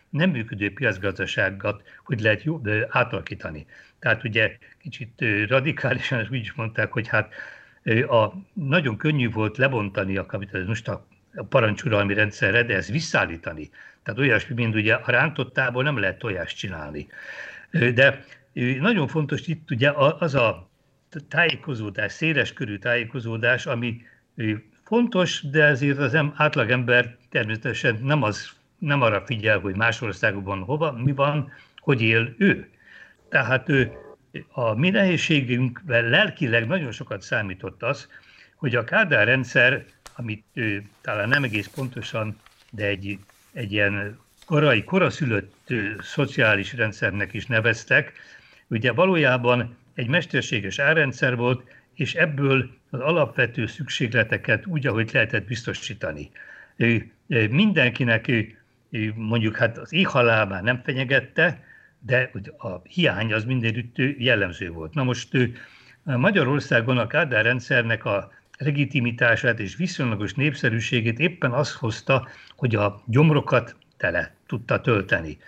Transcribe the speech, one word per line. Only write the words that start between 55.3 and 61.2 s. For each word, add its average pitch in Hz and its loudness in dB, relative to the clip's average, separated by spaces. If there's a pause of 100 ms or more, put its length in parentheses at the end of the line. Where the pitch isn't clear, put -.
biztosítani. 95 -8 (460)
Ö, 117 4 (320)
ö, 113 2
mindenkinek, 123 2
ö, 117 2 (500)
ö, 110 -4
mondjuk 110 0
hát 117 0
az - -14
éhhalál 120 4
már 95 -6
nem 123 0
fenyegette, 135 0 (400)